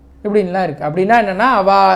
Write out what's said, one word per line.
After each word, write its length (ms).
இப்படின்லாம் 480
இருக்கு. 180
அப்படின்னா 340
என்னன்னா, 360
அவ 160